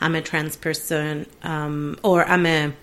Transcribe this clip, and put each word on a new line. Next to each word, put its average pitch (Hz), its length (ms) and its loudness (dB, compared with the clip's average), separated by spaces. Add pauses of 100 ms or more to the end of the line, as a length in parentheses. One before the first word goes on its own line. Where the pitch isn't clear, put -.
"I'm 160 140 2
a 160 60 0
trans 156 360 -4
person," 151 680 -4 (160)
um, 151 600 -4
or, 175 260 4
"I'm 180 180 4
a 151 260 2 (100)